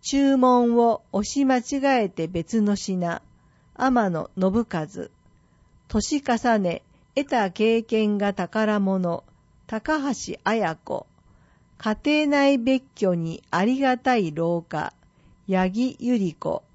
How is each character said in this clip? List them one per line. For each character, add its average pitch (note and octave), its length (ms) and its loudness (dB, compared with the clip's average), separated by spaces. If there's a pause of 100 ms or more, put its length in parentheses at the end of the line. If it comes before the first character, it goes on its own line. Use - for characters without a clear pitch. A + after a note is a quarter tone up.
注 C#4 340 2
文 B3 420 4
を A#3 260 2 (100)
押 G3+ 100 0
し C#4 220 -2
間 C4 140 4
違 C4+ 440 0
え F#3+ 60 -2
て D#3+ 180 -6
別 F3+ 340 -2
の G#3 140 2
品。 F3+ 460 -4 (540)
天 B3 340 2
野 E3 280 -6
信 F#3+ 320 0
和。 D#3+ 180 -6 (1000)
年 C#4 340 -2
重 A#3 380 0
ね、 F3+ 220 -2 (340)
得 C#4 140 -2
た G#3+ 200 0
経 A3+ 320 0
験 G#3+ 360 0
が G3+ 160 -2
宝 G#3 480 -2
物。 F#3+ 420 -2 (440)
高 D4 340 -4 (120)
橋 - 300 -10
綾 G3 320 0
子。 - 320 -10 (680)
家 G#3+ 260 -4
庭 D4+ 240 2
内 C#4 300 4
別 B3+ 260 0 (120)
居 F#3 200 0
に E3 260 -6 (100)
あ F3 120 0
り B3+ 160 2
が B3+ 180 2
た B3 200 0
い E3+ 160 -2
廊 E3+ 280 -2
下。 D#3+ 320 -6 (540)
八 F#3 220 2
木 A#3 300 -2
百 A#3+ 180 0
合 F#3 220 0
子。 - 240 -4 (120)